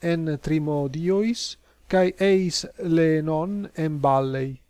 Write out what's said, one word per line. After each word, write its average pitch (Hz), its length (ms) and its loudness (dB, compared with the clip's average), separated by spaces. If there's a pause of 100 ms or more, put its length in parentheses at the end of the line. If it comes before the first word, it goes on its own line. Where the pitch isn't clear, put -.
ἐν 165 400 -2
τρυμμώδιοις, 156 1160 -2 (300)
καὶ 185 280 4
εἰς 190 460 2 (140)
λαινὸν 165 960 0
ἐμπάλαι. 135 800 0 (160)